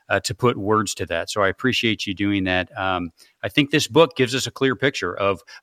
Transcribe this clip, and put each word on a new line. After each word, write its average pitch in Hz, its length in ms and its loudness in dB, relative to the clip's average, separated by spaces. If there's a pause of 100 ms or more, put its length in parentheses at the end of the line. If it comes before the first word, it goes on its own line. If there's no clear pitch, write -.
uh, 101 120 2
to - 140 -6
put 123 220 2
words 107 380 0
to 92 120 -6
that. 85 240 -4
So 104 120 0
I 95 60 4
appreciate 113 580 0
you 98 80 -4
doing 101 300 0
that. 92 340 -2
Um, 90 340 -2 (300)
I 104 60 -4
think 143 220 0
this 147 160 2
book 147 300 4
gives 127 180 0
us 123 120 -2
a 117 40 -6
clear 131 260 0
picture 95 400 -2
of, 98 240 0 (220)